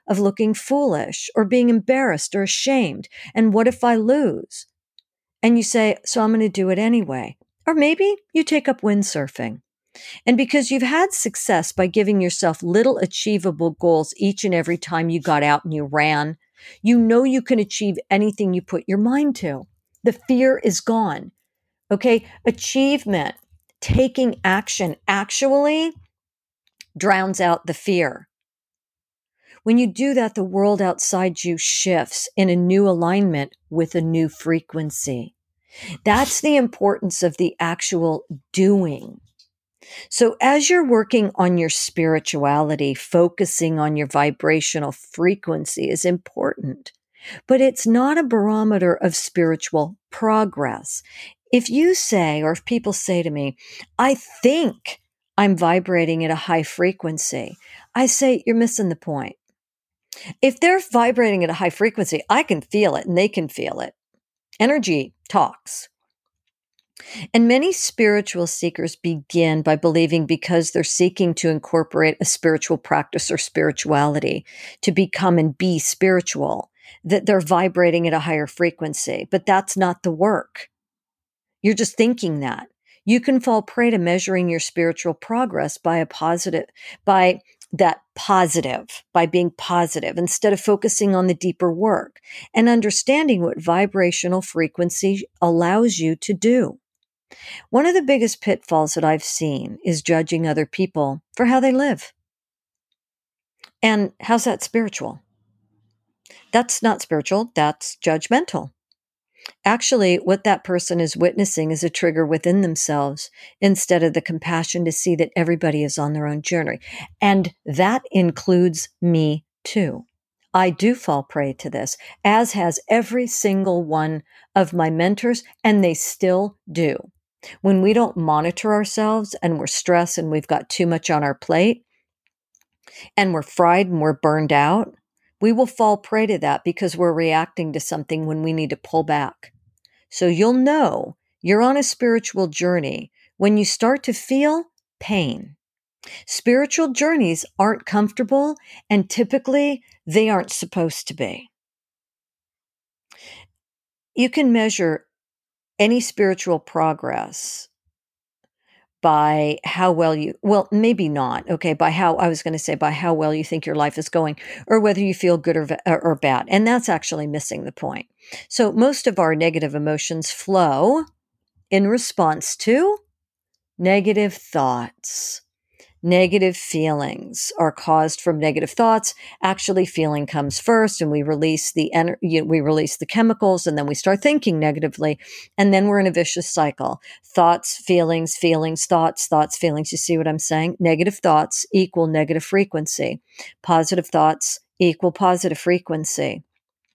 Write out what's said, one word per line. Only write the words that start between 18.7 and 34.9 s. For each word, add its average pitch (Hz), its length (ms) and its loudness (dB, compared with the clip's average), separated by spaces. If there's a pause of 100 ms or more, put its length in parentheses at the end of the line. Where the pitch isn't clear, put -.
your 196 100 0
mind 262 400 0
to. 139 300 -8 (360)
The 226 240 0
fear 262 360 4
is 190 180 0
gone. 214 500 -4 (600)
Okay? 226 340 2 (200)
Achievement, 262 920 -2 (460)
taking 254 600 0
action 185 520 -2 (120)
actually 285 840 0 (1040)
drowns 190 420 0
out 175 280 0
the 165 60 -6
fear. 175 540 -2 (1400)
When 226 140 4
you 247 100 4
do 233 260 -2
that, 233 220 0
the 196 80 -2
world 196 380 0
outside 185 640 -2
you 170 140 -2
shifts - 760 -2
in 190 140 2
a 175 60 2
new 185 320 4
alignment 170 680 0 (140)
with 165 260 -2
a 170 60 0
new 165 260 0
frequency. 151 1080 -6 (680)